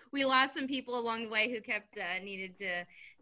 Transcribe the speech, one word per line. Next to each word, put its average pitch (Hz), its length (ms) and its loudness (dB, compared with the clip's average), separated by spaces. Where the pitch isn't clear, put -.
we 277 140 2
lost 262 280 6
some 277 140 -2
people 247 300 -2
along 233 260 -2
the 220 60 -6
way 220 220 2
who 233 80 -2
kept, 214 380 -6
uh, 185 260 -4
needed 190 360 -8
to, 175 260 -2